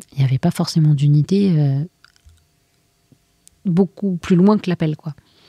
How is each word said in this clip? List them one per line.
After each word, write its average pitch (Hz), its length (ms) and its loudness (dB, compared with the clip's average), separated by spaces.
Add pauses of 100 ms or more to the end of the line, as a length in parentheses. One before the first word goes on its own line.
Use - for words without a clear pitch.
(120)
il - 80 -8
n'y 139 40 2
avait 131 140 0
pas 175 140 0
forcément 156 420 0
d'unité, 151 680 2
euh, 139 240 -2 (1800)
beaucoup 185 520 -2
plus - 180 0
loin 202 240 4
que 185 100 -6
l'appel, 160 260 -4
quoi. 151 200 -14 (340)